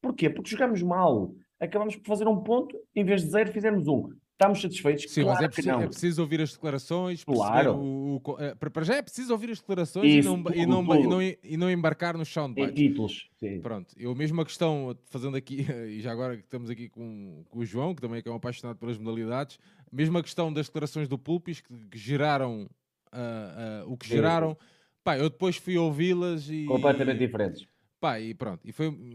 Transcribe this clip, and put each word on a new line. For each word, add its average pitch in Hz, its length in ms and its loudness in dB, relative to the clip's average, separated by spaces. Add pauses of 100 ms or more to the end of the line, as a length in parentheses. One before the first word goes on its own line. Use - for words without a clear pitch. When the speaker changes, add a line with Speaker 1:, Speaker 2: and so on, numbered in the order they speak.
Speaker 1:
Porquê? - 280 0
Porque - 200 -6
jogamos 220 320 0
mal. 170 520 4 (260)
Acabamos 208 340 -2
por - 120 -16
fazer 208 200 0
um 214 160 4
ponto, 233 320 0 (220)
em 208 80 2
vez 190 160 4
de 156 80 -2
zero 214 240 2
fizemos 202 340 2
um. 131 220 2 (240)
Estamos 196 300 4
satisfeitos? 147 500 0
Speaker 2:
Sim, 147 120 4
mas 131 80 6
Speaker 1:
Claro 143 120 2
Speaker 2:
é 156 40 2
Speaker 1:
que - 80 -8
Speaker 2:
preciso, 135 200 2
Speaker 1:
não. 117 60 2
Speaker 2:
é - 40 0
preciso 170 360 -2
ouvir 156 180 0
as 151 140 -2
declarações, 165 680 -4
perceber 110 280 2
Speaker 1:
Claro. 131 260 6
Speaker 2:
o, 139 380 -4
o 131 60 -4
co-, 143 200 -8
eh, 143 140 -6
para, 151 160 -8
para 160 140 -4
já 214 120 2
é 285 60 -2
preciso 240 320 -10
ouvir 226 160 -4
as 220 100 -8
declarações 180 500 0
e 147 100 8
Speaker 1:
Isso, - 100 4
Speaker 2:
não 170 120 0
ba-, 170 100 -2
e - 80 -2
Speaker 1:
tudo, 170 100 4
Speaker 2:
não 180 160 4
ba-, 151 100 8
e 143 60 8
Speaker 1:
tudo. - 80 4
Speaker 2:
não, 185 120 4
e 160 360 -4
não 180 120 2
embarcar 165 460 0
nos 160 140 -6
Speaker 1:
Em - 20 -14
Speaker 2:
soundbites. 139 420 -2
Speaker 1:
títulos, 135 540 2 (100)
sim. 98 220 -6
Speaker 2:
Pronto, 107 380 -10
eu 120 160 -6
mesmo 156 260 -2
a 151 60 -2
questão, 143 580 -2
fazendo 135 320 -6
aqui, 135 300 -6
<laughs> 117 240 -6
e 107 100 -10
já 117 100 -6
agora 120 280 -6
que 98 60 -20
estamos 120 260 -12
aqui 117 180 -10
com, 101 640 -16
com 117 80 -10
o 120 80 -4
João, 135 280 -4
que 143 60 -12
também 117 200 -8
é - 20 -10
que 117 80 -12
é - 20 -8
um 117 40 -8
apaixonado 120 420 -10
pelas 117 180 -8
modalidades, 113 640 -6 (340)
mesmo 160 240 0
a 170 60 2
questão 165 280 -2
das 151 180 -4
declarações 151 380 -4
do 131 120 -4
Pulpis, 170 420 -4
que, - 140 -20 (160)
que 113 80 -16
geraram, 131 680 0 (460)
ah, 110 680 -10
ah, - 40 -14
o 123 120 -10
que - 80 -16
Speaker 1:
Sim, 117 80 -2
Speaker 2:
geraram, 160 380 4
Speaker 1:
sim. - 140 -16 (380)
Speaker 2:
pá, 156 140 2
eu 151 100 2
depois 175 300 0
fui 180 180 -2
ouvi-las 170 720 2
e 156 160 -6
Speaker 1:
Completamente 135 540 4
diferentes. 104 500 -2 (320)
Speaker 2:
Pá, 131 180 0
e 113 140 -8
pronto, 95 320 -8
e 113 80 -14
foi, 151 260 -4 (160)